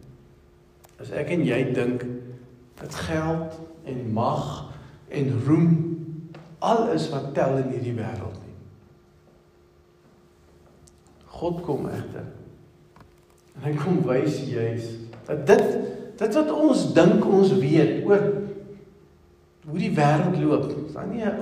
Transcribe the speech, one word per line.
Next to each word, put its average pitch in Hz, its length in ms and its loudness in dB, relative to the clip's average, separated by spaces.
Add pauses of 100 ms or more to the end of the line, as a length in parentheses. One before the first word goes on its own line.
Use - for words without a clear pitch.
(960)
as - 160 -14
ek 147 160 -4
en 170 160 0
jy 120 140 2 (140)
dink 123 280 0 (800)
dat - 160 -14
geld 160 640 -4 (260)
en 131 140 -8 (140)
mag - 600 -2 (400)
en 139 140 0 (180)
roem 165 220 6 (920)
al 226 360 2
is - 140 -2
wat 139 280 -6
tel 135 240 2
in 127 80 -2
hierdie 117 240 -4
wêreld 104 480 -8
nie. - 140 -20 (2750)
God 175 240 -4
kom - 300 -4
egter. - 340 -10 (1300)
En 135 100 -6
hy 151 100 -2
kom 170 300 2
wys - 320 2 (100)
juis 113 400 -4 (380)
dat - 180 -4
dit, 208 200 6 (520)
dit 220 220 0
wat 311 160 2
ons - 320 4 (100)
dink 202 280 6
ons 196 360 6
weet 147 460 4
oor 202 180 4 (1400)
hoe 156 120 -6
die - 140 -2
wêreld 151 480 2
loop. 151 300 2 (160)
Is - 100 -12
daar - 140 -8
nie 233 100 -6
'n 202 200 -2